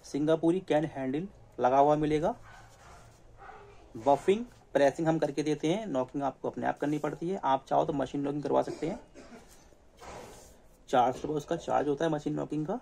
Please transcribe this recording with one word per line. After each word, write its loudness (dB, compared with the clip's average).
सिंगापुरी 2
can 2
handle -6
लगा 4
हुआ 6
मिलेगा। 0
Buffing, 2
pressing 4
हम 2
करके -2
देते 0
हैं, 0
नॉकिंग -4
आपको -4
अपने -6
आप -2
करनी -2
पड़ती -6
है। -4
आप 2
चाहो 2
तो -2
मशीन -4
नॉकिंग -4
करवा 2
सकते -6
हैं, -6
चार 4
सौ -8
रुपये -4
उसका -4
charge -2
होता 0
है 2
मशीन -4
नॉकिंग -4
का। -4